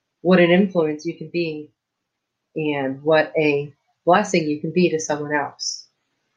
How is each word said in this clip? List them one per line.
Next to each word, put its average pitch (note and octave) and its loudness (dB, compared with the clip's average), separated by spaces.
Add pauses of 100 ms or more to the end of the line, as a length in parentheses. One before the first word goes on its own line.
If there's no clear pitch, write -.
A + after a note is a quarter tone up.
(220)
what F3 4
an E3+ 6
influence F3 2
you E3 -8
can D#3 -14
be D#3 -8 (840)
and C#3+ -4
what D#3 2
a D3 0 (320)
blessing F3+ 2
you D3 -4
can D#3+ -6
be E3+ 2
to D#3 -2
someone D3 -4
else. - -8 (500)